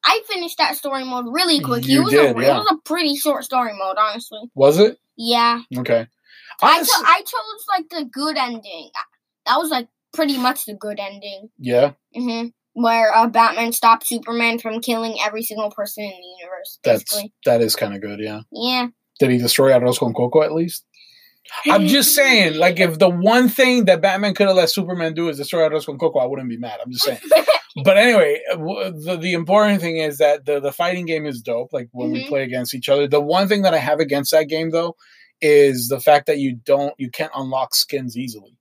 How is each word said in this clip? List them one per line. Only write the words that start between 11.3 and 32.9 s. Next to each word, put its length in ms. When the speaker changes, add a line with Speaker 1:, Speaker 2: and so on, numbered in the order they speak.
Speaker 2:
Yeah? 320
Speaker 1:
Mm-hmm. 300
Where, 420
uh, 120
Batman 460
stopped 340
Superman 500
from 240
killing 420
every 200
single 260
person 340
in 60
the 300
universe, 440
Speaker 2:
That's, 200
Speaker 1:
basically. 300
Speaker 2:
that 160
is 140
kinda 240
good, 200
yeah. 220
Speaker 1:
Yeah. 360
Speaker 2:
Did 100
he 80
destroy 340
Arroz 280
con 140
Coco 280
at 120
least? 300
I'm 200
just 280
Speaker 1:
<laughs> 0
Speaker 2:
saying, 420
like, 220
if 180
the 120
one 400
thing 360
that 160
Batman 320
could 140
have 100
let 140
Superman 420
do 160
is 80
destroy 320
Arroz 160
con 140
Coco, 180
I 80
wouldn't 240
be 80
mad. 260
I'm 80
just 140
saying. 180
Speaker 1:
<laughs> 60
Speaker 2:
But 100
anyway, 460
w-, 400
the, 240
the 160
important 480
thing 160
is 220
that 280
the, 140
the 140
fighting 320
game 200
is 160
dope, 300
like, 220
when 180
we 80
Speaker 1:
Mm-hmm. 80
Speaker 2:
play 160
against 300
each 160
other. 180